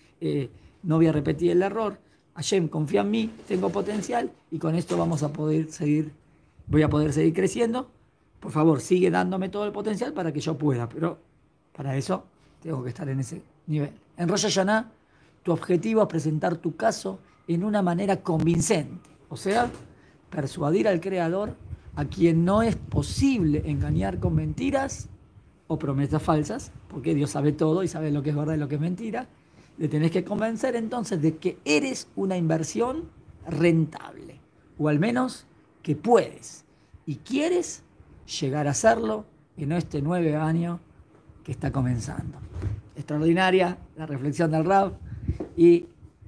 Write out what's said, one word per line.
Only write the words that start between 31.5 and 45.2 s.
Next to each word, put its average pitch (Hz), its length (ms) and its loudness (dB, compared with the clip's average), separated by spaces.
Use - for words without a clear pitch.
eres 151 500 0
una 190 220 0
inversión 214 720 -2
rentable, 165 920 0
o 147 100 0
al 147 120 2
menos 240 460 -2
que 147 140 -2
puedes - 680 0
y 139 120 -6
quieres 320 640 -2
llegar 143 280 -2
a 143 60 0
serlo 220 520 2
en 147 160 -4
este 165 280 -2
nuevo 156 400 0
año 170 380 -2
que - 80 -10
está - 200 -4
comenzando. - 640 -2
Extraordinaria 180 840 2
la 156 80 -10
reflexión 151 460 -2
del 160 120 2
Rab, 190 300 4